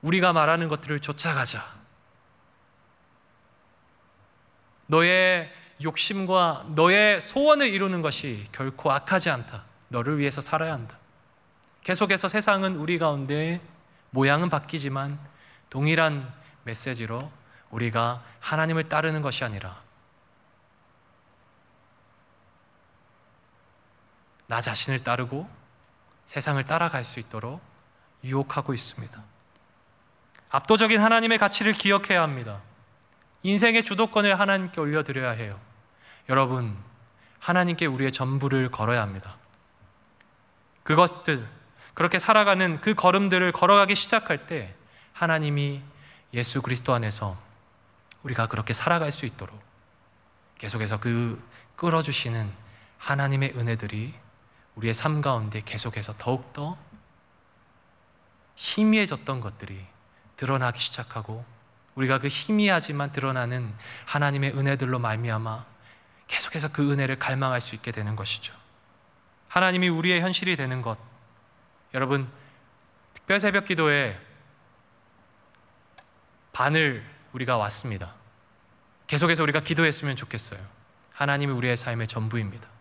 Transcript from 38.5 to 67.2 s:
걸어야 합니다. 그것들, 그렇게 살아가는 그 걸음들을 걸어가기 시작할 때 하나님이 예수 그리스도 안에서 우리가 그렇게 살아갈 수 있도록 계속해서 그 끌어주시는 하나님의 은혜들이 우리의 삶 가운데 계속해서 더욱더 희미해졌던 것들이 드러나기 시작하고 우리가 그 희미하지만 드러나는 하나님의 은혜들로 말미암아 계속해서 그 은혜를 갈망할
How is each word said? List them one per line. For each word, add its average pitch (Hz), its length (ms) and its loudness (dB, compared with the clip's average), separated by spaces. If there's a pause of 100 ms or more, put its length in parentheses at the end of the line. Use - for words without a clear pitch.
걸어야 117 320 0
합니다. 95 340 -8 (1500)
그것들, 156 640 2 (460)
그렇게 175 260 2
살아가는 190 640 4
그 214 120 2
걸음들을 185 580 4
걸어가기 196 440 6
시작할 214 520 0
때 107 260 -8 (380)
하나님이 147 720 0 (520)
예수 120 280 -2
그리스도 127 320 -2
안에서 107 440 -4 (840)
우리가 117 240 -2
그렇게 113 260 -4
살아갈 160 380 0
수 - 140 -6
있도록 104 360 -12 (960)
계속해서 107 420 -4
그 117 440 -2 (320)
끌어주시는 139 760 0 (460)
하나님의 139 600 0
은혜들이 113 560 -4 (600)
우리의 113 180 -2
삶 151 280 -2
가운데 110 420 -2
계속해서 107 540 -8
더욱더 143 600 -6 (1800)
희미해졌던 196 840 0
것들이 98 440 -12 (520)
드러나기 127 420 0
시작하고 113 680 -8 (500)
우리가 135 220 2
그 131 100 -2
희미하지만 160 840 0
드러나는 127 600 -4 (320)
하나님의 139 520 0
은혜들로 131 420 0
말미암아 113 680 -4 (600)
계속해서 - 420 -4
그 143 220 0
은혜를 135 280 0
갈망할 131 420 -2